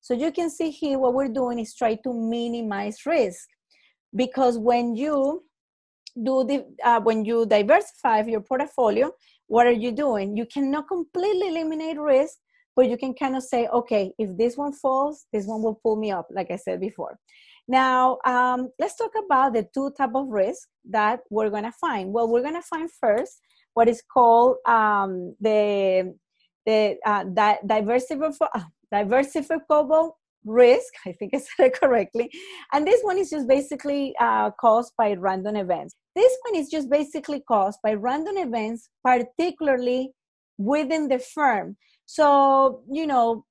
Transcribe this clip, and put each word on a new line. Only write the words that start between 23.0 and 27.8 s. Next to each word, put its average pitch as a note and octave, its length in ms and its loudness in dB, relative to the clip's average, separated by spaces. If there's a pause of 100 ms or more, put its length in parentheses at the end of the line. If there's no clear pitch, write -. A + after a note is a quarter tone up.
what A#3 120 4
is A#3 160 -2 (100)
called, B3 440 6 (100)
um, G3+ 720 0
the, G3+ 760 0 (520)
the, G#3+ 400 2
uh, G#3 180 0
di-, G3+ 420 2
diversific-, B3 760 -2